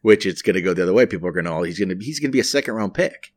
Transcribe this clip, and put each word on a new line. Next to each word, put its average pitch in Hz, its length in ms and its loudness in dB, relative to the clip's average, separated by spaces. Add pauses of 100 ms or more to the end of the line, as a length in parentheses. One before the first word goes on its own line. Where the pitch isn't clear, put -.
which 104 240 6
it's 92 160 -4
gonna 95 200 0
go 90 120 0
the 90 100 0
other 92 100 2
way. 117 120 6
People 87 220 -6
are 85 60 -4
gonna, 85 200 -4
oh, 82 100 -4
he's 85 140 -6
gonna, 92 220 -2
he's 143 220 -8
gonna 139 100 -4
be 127 80 2
a 107 60 0
second 139 300 -2
round 104 180 -4
pick. - 440 -4